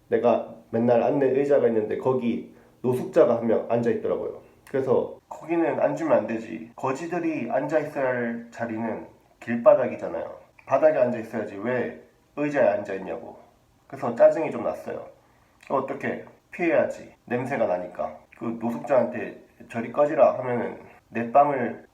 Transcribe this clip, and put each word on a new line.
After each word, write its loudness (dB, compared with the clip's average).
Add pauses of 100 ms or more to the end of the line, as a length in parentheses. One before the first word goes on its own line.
내가 2 (160)
맨날 4
앉는 2
의자가 4
있는데 0
거기 -2 (260)
노숙자가 4
한 -4
명 2
앉아있더라고요. -2 (280)
그래서 0 (100)
거기는 -2
앉으면 2
안 0
되지. -8
거지들이 -4
앉아있어야 -2
할 -4
자리는 -6 (360)
길바닥이잖아요. 2 (320)
바닥에 4
앉아있어야지 -2
왜 -4 (360)
의자에 2
앉아있냐고. -4 (500)
그래서 -6
짜증이 4
좀 -6
났어요. -6 (640)
어떻게 -4 (260)
피해야지. 0 (120)
냄새가 -2
나니까. -4 (220)
그 -6
노숙자한테 -2 (280)
"저리 -8
꺼지라." 4
하면은 -6 (300)
내 -6
빵을 2